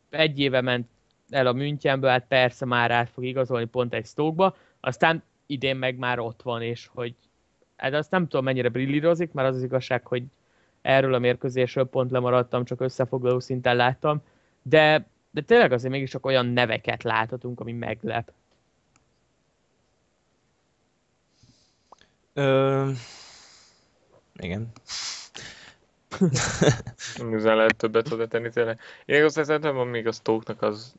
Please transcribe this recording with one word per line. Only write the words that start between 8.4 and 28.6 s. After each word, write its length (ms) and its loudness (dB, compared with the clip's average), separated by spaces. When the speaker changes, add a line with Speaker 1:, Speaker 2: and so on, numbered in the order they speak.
Speaker 1:
mennyire 240 0
brillírozik, 640 0
mert 180 0
az 60 -2
az 80 -4
igazság, 420 -2
hogy 180 -4
erről 260 4
a 60 2
mérkőzésről 680 0
pont 260 -2
lemaradtam, 540 0
csak 160 -8
összefoglaló 580 0
szinten 360 -2
láttam, 460 0
de, 440 6
de 100 -6
tényleg 300 6
azért 200 0
mégiscsak 340 -6
olyan 200 4
neveket 580 0
láthatunk, 560 -2
ami 140 -10
meglep. 580 -8
Speaker 2:
Ö, 580 2
igen. 340 -8
Speaker 3:
<laughs> 120 2
Nem 120 -8
igazán 260 2
lehet 200 4
többet 360 -2
oda 160 -2
tenni 220 -6
tényleg. 300 -2